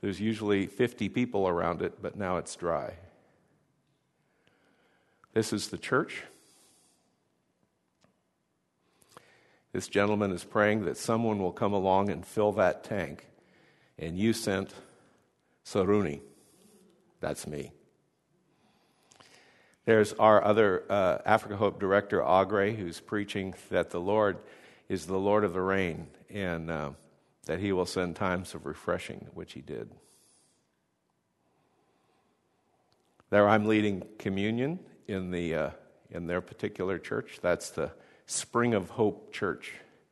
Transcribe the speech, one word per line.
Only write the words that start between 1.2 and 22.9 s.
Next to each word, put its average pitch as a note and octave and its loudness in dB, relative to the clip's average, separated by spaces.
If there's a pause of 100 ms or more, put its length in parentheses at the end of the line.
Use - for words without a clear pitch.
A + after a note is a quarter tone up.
around F2 0
it, - -6
but - -8
now F#2 -2
it's - -8
dry. D#2+ -4 (2500)
This A2 2
is G#2 -4
the G2 -8
church. - -2 (3500)
This F#2 -4
gentleman G2+ 2
is E2+ -8
praying G#2+ 2
that - -4
someone A2+ 0
will F2+ -2
come G2+ -2
along F#2+ 2
and E2+ -6
fill G#2+ 0
that F#2 2
tank. E2 -8 (720)
And E2 -8
you A2 4
sent G2 -2 (920)
Saruni. F#2+ 0 (960)
That's - -6
me. C#2+ -10 (2000)
There's A2 6
our G#2+ 8
other, G#2 4
uh, F#2+ 2
Africa G#2 2
Hope G2+ 0
director, G2+ 2
Agre, G2 4
who's F#2 -8